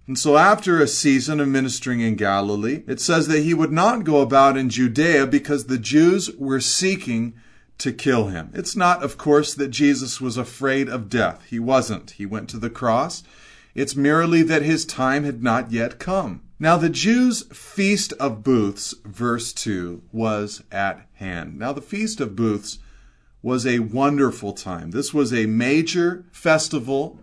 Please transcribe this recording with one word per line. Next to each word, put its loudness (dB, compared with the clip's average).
And -6
so 4
after 4
a 6
season 0
of 0
ministering -2
in 0
Galilee, -2
it -6
says 2
that 4
he 2
would 4
not 2
go 4
about 6
in 0
Judea 2
because 0
the -4
Jews 2
were -2
seeking -2
to -4
kill 0
him. -8
It's -8
not, 2
of -8
course, 2
that -4
Jesus 0
was -6
afraid -2
of -8
death. -2
He -6
wasn't. 0
He -12
went -10
to -12
the -6
cross. -2
It's -4
merely 4
that 2
his 0
time -2
had -6
not 0
yet -4
come. -4
Now, 4
the 2
Jews' 2
Feast -2
of -4
Booths, 0
verse -4
two, -6
was -4
at -4
hand. -12
Now, -6
the -10
Feast -6
of -6
Booths -2
was -4
a 0
wonderful 0
time. -10
This -6
was 2
a 0
major 0
festival -2